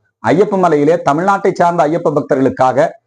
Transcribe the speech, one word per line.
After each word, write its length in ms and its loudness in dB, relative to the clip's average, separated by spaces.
ஐயப்ப 380 0
மலையிலே 320 2
தமிழ்நாட்டை 440 0
சார்ந்த 360 0
ஐயப்ப 280 -2
பக்தர்களுக்காக 720 0